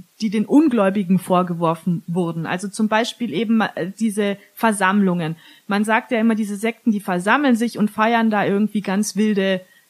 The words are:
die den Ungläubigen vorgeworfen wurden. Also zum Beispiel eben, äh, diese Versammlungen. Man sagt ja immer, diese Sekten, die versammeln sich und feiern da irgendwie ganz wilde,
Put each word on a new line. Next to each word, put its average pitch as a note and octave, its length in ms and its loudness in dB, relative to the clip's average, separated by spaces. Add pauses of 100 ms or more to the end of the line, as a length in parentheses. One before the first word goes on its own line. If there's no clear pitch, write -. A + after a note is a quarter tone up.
(220)
die G#3+ 80 -2
den G#3 160 -2
Ungläubigen G#3 720 4
vorgeworfen E3+ 880 0
wurden. E3 380 -4
Also F3+ 220 -6
zum G#3+ 220 -2
Beispiel A3 440 -2
eben, A3 280 0
äh, F#3 360 -4
diese G3+ 400 -2 (160)
Versammlungen. F#3+ 840 2 (300)
Man G3+ 180 0
sagt A3+ 260 0
ja A#3+ 80 0
immer, A3+ 160 2
diese G#3 220 -4
Sekten, A3+ 340 -2
die G#3 80 -2
versammeln G#3+ 560 2
sich A3+ 220 -2
und G#3 120 0
feiern A3+ 400 2
da G#3 160 0
irgendwie G#3 360 0
ganz G3 340 -2
wilde, F#3+ 460 0 (280)